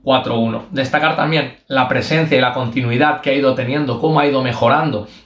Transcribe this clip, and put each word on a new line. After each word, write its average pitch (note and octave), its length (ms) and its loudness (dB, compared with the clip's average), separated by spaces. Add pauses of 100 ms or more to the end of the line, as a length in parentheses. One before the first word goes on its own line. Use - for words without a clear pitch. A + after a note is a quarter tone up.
cuatro B2+ 340 0
uno. A2+ 340 -2
Destacar D3 440 0
también D#3 420 -2 (100)
la C3 200 0
presencia D#3 500 0
y B2+ 40 2
la B2 120 2
continuidad B2+ 680 0
que C#3 100 -2
ha - 20 2
ido C3+ 220 2
teniendo, B2+ 440 -2
cómo D#3 200 2
ha D3 80 4
ido C3+ 160 0
mejorando B2 640 0 (180)